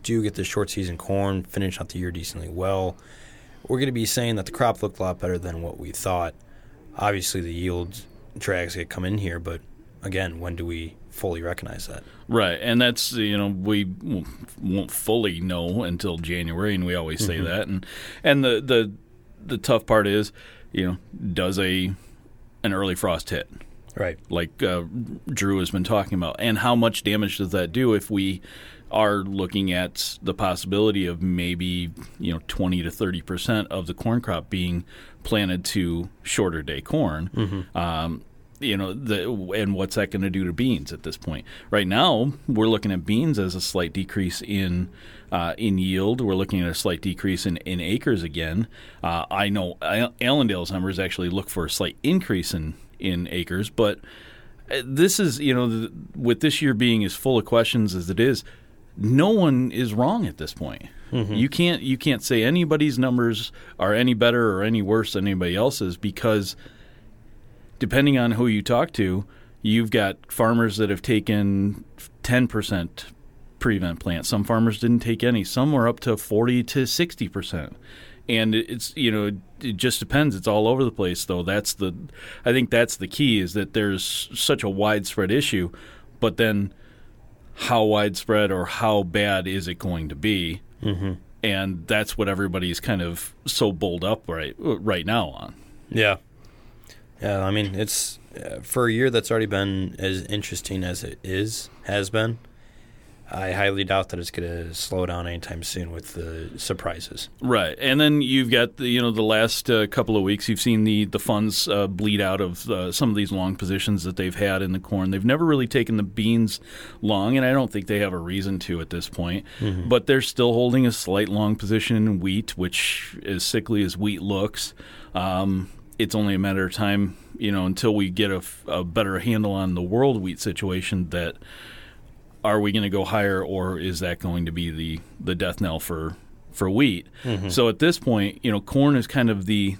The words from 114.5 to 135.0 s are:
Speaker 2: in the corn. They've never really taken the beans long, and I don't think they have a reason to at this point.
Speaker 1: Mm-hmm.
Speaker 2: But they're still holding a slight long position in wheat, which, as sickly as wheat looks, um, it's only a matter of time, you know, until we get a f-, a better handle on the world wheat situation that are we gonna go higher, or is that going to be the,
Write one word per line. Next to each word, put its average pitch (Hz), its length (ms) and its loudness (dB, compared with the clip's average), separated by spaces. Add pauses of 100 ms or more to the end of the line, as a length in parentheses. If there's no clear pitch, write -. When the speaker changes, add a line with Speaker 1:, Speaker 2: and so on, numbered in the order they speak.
Speaker 2:
in 92 100 -2
the 95 60 -2
corn. 92 320 -2
They've 98 140 -2
never 139 200 4
really 143 220 4
taken 117 320 2
the 104 60 0
beans 110 540 2 (440)
long, 104 340 2
and 131 80 2
I 127 80 4
don't 135 180 2
think 101 160 -6
they 104 120 0
have 98 160 0
a 90 40 -2
reason 92 420 -2
to 85 200 -4
at 78 80 -8
this 85 220 -6
point. 87 340 -4 (140)
Speaker 1:
Mm-hmm. 92 320 -2
Speaker 2:
But 120 160 4
they're 135 160 4
still 120 320 2
holding 123 320 4
a 120 60 4
slight 98 360 0
long 104 260 2
position 107 420 0
in 107 240 2
wheat, 95 360 -2
which, - 720 -4
as 92 160 -4
sickly 107 400 0
as 90 120 0
wheat 95 280 -2
looks, 98 500 -2 (420)
um, 95 540 0 (300)
it's 107 160 0
only 107 200 2
a 95 40 0
matter 95 260 0
of 90 80 -4
time, 101 460 0 (180)
you 104 160 -2
know, 92 140 0
until 104 280 2
we 101 140 2
get 98 220 0
a 95 60 0
f-, - 300 -10
a 90 180 -2
better 95 340 0
handle 107 340 0
on 95 220 0
the 87 80 -2
world 113 400 2
wheat 90 180 -6
situation 92 720 -2
that 85 240 -4 (1120)
are 107 160 4
we 104 100 2
gonna 101 180 2
go 95 160 0
higher, 98 400 0
or 92 360 -2
is 87 180 -2
that 87 220 -4
going 87 260 -2
to 82 60 -4
be 85 180 -2
the, 80 300 -6 (180)